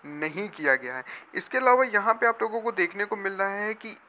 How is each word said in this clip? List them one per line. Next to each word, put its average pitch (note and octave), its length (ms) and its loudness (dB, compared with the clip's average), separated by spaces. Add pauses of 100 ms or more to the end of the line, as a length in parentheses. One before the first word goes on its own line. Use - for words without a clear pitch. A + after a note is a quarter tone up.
नहीं D#3 420 -6
किया D3+ 260 2
गया B2+ 200 -4
है। B2+ 100 -8 (300)
इसके - 240 -2
अलावा B3+ 260 6
यहाँ G#3+ 300 2
पे A#3 120 2
आप A3+ 160 2
लोगों A3 180 -2
को A3+ 120 -4
देखने F#3+ 320 0
को G#3 120 -4
मिल G3 160 -4
रहा G3 220 -2
है G#3 200 -2
कि A3 220 -12 (120)